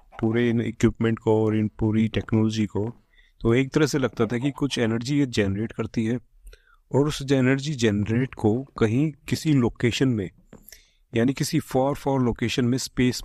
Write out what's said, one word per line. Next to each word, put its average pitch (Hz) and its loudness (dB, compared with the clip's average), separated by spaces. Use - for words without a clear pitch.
पूरे 117 2
इन 117 0
इक्विपमेंट 110 0
को 110 2
और 107 2
इन 107 0
पूरी 110 0
टेक्नोलॉजी 110 0
को, 104 -6
तो 113 2
एक 135 0
तरह 156 2
से 147 0
लगता 120 -2
था 120 -2
कि 135 -2
कुछ 135 -4
एनर्जी 120 -2
ये 143 2
जनरेट 107 -2
करती 117 -4
है 120 -2
और 143 4
उस 143 -4
एनर्जी 135 2
जनरेट 113 0
को 117 0
कहीं 131 0
किसी - -2
लोकेशन 123 2
में, 104 -2
यानी 123 2
किसी 147 -2
far, 135 0
far 135 -2
लोकेशन 120 0
में, 123 0
स्पेस 127 -2